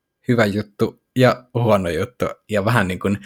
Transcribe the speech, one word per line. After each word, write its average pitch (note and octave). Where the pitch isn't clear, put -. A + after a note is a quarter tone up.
hyvä A#2
juttu -
ja B2
huono G#2
juttu, E2+
ja G2+
vähän A2
niin F2
kuin, G2